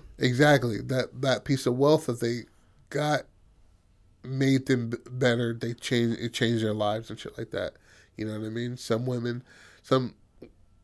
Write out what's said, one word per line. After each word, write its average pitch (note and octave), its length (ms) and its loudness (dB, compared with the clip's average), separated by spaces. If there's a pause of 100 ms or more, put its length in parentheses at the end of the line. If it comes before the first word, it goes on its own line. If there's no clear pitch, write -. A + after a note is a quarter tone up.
(200)
Exactly. B2 640 4
That, B2 400 -4
that C3 240 0
piece C3+ 200 0
of B2 120 2
wealth D3 280 4
that A#2 140 -4
they A#2 220 -2 (500)
got D3 300 0 (1000)
made C3+ 440 2
them A#2+ 240 2
b-, B2 60 -4 (120)
better. A#2+ 440 2
They A#2 200 -6
changed, A#2 460 0
it A#2 140 -6
changed A2+ 300 2
their G#2+ 100 0
lives G#2+ 360 -2
and A2 100 -10
shit - 200 -14
like A#2 120 -10
that. F#2 220 -6 (440)
You G#2+ 80 -6
know G#2+ 140 -6
what A2 60 -8
I A2 40 -8
mean? A#2+ 280 -6
Some - 300 -2
women, A#2+ 360 -4 (380)
some C3 320 2 (720)